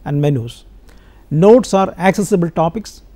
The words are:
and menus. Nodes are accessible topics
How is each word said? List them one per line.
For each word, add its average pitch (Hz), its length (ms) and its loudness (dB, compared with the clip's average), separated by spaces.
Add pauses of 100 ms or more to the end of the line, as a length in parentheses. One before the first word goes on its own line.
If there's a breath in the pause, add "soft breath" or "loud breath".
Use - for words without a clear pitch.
and 143 140 -4
menus. 135 460 -4 (640 soft breath)
Nodes 202 440 4
are 190 240 -2
accessible 180 520 -2
topics 170 540 -6 (120)